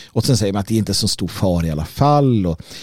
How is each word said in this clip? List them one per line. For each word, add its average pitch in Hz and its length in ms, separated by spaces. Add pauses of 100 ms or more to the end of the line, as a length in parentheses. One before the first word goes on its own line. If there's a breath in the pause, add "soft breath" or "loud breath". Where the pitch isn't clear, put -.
Och - 180
sen 135 120
säger 98 160
man 104 60
att 98 80
det 113 80
inte 104 160
är - 20
så 104 140
stor - 200
fara 87 400
i 80 40
alla 78 140
fall. 135 600
Och, 82 160 (220 loud breath)